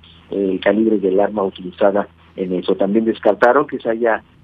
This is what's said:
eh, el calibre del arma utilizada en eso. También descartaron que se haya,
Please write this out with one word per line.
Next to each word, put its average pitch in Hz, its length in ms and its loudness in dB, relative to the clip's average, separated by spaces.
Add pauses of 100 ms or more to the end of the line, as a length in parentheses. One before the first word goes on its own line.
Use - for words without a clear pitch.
(300)
eh, 95 220 -2
el 92 80 -4
calibre 107 380 2
del 95 220 0
arma 104 220 -2
utilizada 98 640 -2 (260)
en 92 200 -6
eso. 90 220 -2
También 101 280 0
descartaron 120 640 2
que 131 120 -8
se 120 120 -4
haya, 113 320 0 (220)